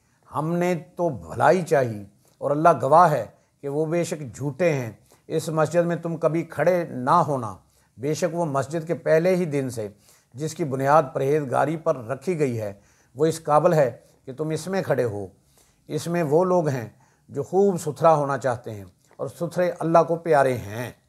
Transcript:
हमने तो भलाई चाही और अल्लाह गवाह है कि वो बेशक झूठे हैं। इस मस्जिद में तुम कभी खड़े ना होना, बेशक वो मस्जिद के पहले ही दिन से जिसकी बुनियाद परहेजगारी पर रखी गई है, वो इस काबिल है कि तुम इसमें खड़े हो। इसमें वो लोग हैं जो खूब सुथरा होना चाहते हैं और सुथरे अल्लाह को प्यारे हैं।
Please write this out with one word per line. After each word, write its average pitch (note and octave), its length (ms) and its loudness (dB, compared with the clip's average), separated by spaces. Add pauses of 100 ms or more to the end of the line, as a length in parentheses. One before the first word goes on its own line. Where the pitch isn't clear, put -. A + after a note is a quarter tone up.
(300)
हमने E3+ 460 -2
तो E3+ 340 -4
भलाई C3+ 540 0
चाही A#2+ 420 0 (360)
और C3+ 100 -2
अल्लाह D#3 240 6
गवाह D3 320 6
है C#3 160 0 (400)
कि C#3+ 40 -8
वो D3 200 -2
बेशक E3 320 -4 (100)
झूठे C#3+ 420 -2
हैं। B2 260 -4 (320)
इस D#3 220 -4
मस्जिद D#3 340 2
में E3+ 160 -4
तुम E3+ 160 -6
कभी D#3+ 280 0
खड़े E3+ 380 0 (100)
ना C3 280 2
होना, B2 360 -4 (400)
बेशक D3+ 360 -2
वो E3+ 140 -2
मस्जिद C#3 360 -2
के E3 120 -4
पहले D#3+ 400 2
ही F3+ 120 0
दिन C#3 220 -2
से A2 240 -10 (420)
जिसकी D#3 300 -6
बुनियाद C3+ 500 2
परहेजगारी C#3 600 0
पर D3 300 -4
रखी C3+ 280 -4
गई C#3 200 0
है, G#2 240 -8 (360)
वो C#3 100 0
इस D#3+ 160 0
काबिल D3+ 320 4
है C#3+ 160 4 (380)
कि C3 60 -12
तुम D#3 200 -6
इसमें F3+ 300 -4
खड़े C3 220 0
हो। G2+ 260 -8 (580)
इसमें E3 340 -4
वो D#3 220 4
लोग F3+ 240 2
हैं B2 280 -6 (320)
जो C3+ 140 -6
खूब F#3+ 340 2
सुथरा D#3 340 0
होना C#3 260 0
चाहते A#2+ 340 -4
हैं G2+ 140 -14 (340)
और C3+ 100 -6
सुथरे E3+ 420 -2
अल्लाह E3 320 2
को E3 140 -2
प्यारे C#3 360 2
हैं। G#2+ 420 -10 (140)